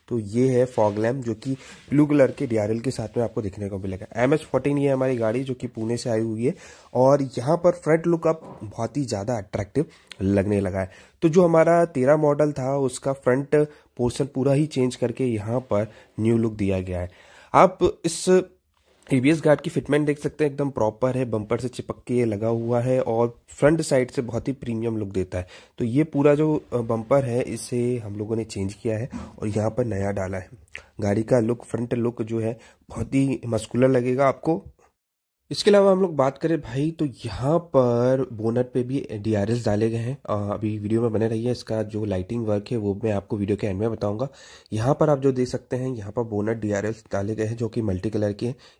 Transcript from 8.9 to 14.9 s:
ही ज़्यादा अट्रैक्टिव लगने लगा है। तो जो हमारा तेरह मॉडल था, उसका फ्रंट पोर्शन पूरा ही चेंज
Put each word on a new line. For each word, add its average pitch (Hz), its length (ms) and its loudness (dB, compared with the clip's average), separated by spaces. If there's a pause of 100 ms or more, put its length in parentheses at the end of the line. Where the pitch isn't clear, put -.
ही 143 80 -2
ज़्यादा 110 320 -4
अट्रैक्टिव 104 480 -4 (360)
लगने 98 380 2
लगा 95 200 -2
है। 92 120 -4 (300)
तो 170 80 4
जो 180 160 6
हमारा 165 400 6
तेरह 147 320 2
मॉडल 151 340 2
था, 139 260 -2
उसका 135 360 -2
फ्रंट 135 420 0 (420)
पोर्शन 123 280 0
पूरा 135 280 0
ही 147 120 4
चेंज 127 300 0